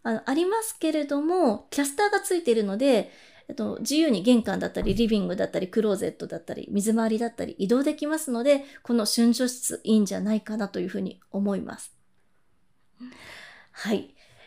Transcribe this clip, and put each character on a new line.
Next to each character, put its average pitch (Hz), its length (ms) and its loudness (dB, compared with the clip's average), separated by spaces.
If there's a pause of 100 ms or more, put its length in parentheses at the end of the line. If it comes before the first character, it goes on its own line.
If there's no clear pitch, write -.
あ 233 80 -2
の、 - 180 -4
あ 277 40 0
り 339 120 2
ま 440 160 0
す - 160 -10
け 311 140 0
れ 302 120 0
ど 285 160 -2
も、 311 500 2
キ - 100 -2
ャ 285 40 2
ス 285 120 -4
タ 415 80 2
ー 415 80 2
が 403 80 2
つ 381 160 -2
い 339 80 -4
て 233 80 2
い - 20 6
る 220 100 2
の 196 120 -2
で、 240 340 2 (380)
え - 40 -12
っ - 40 -10
と、 208 240 -6
自 262 160 -2
由 320 120 4
に 196 140 2
玄 233 220 6
関 185 160 -2
だ 196 80 -4
っ - 40 -6
た 185 100 -4
り、 190 120 0
リ 220 140 2
ビ 214 100 2
ン 180 80 0
グ 175 80 -4
だ 190 120 -2
っ - 40 -10
た - 80 -4
り、 - 80 -2
ク 214 160 0
ロ 208 120 2
ー - 20 0
ゼ - 120 -4
ッ - 80 -8
ト 165 120 -10
だ 165 80 -10
っ - 80 -12
た - 100 -12
り、 - 160 -12
水 202 240 2
回 226 160 2
り 220 80 0
だ 233 80 -2
っ 233 80 -8
た 180 100 -6
り、 - 140 -10
移 190 80 0
動 247 160 4
で 302 140 0
き 294 100 -6
ま 311 100 -2
す 311 140 -6
の 233 140 -2
で、 277 200 4 (200)
こ 240 100 0
の 214 120 2
瞬 233 260 4
除 247 160 0
湿 - 340 -6
い 220 140 4
い - 20 6
ん 208 60 4
じ 196 100 -4
ゃ 185 60 -4
な 208 160 0
い 214 60 -2
か 214 140 -8
な 202 120 -4
と 196 100 -8
い 180 60 -2
う 190 40 -6
ふ 208 80 -8
う 190 40 -4
に - 200 -8 (120)
思 202 240 0
い 185 40 -4
ま - 160 -10
す。 - 160 -18 (1800)
は 208 220 -2
い。 - 200 -6 (320)